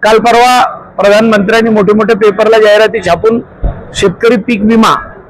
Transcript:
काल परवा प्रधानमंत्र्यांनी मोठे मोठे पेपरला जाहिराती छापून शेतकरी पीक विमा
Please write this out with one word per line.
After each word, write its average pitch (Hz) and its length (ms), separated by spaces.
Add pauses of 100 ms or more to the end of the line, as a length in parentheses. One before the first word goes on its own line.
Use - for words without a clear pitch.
काल 220 160
परवा 240 460 (360)
प्रधानमंत्र्यांनी 214 720
मोठे 208 240
मोठे 220 200
पेपरला 214 440
जाहिराती 214 480
छापून 214 340 (540)
शेतकरी 226 420
पीक 214 260
विमा 214 480 (200)